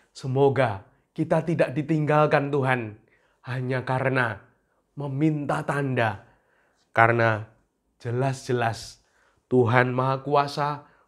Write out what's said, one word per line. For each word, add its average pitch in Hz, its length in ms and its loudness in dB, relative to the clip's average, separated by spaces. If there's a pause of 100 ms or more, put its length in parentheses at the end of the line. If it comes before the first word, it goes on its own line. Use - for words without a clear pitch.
(160)
Semoga 131 720 0 (240)
kita 160 320 0
tidak 160 320 0
ditinggalkan 151 760 2
Tuhan 127 460 -2 (500)
hanya 127 380 -4
karena 127 560 -2 (560)
meminta 147 680 -2
tanda, 127 600 -2 (720)
karena 113 520 4 (520)
jelas-jelas 123 1040 -4 (440)
Tuhan 123 440 4
Maha 131 320 -2
Kuasa, 143 640 -2 (200)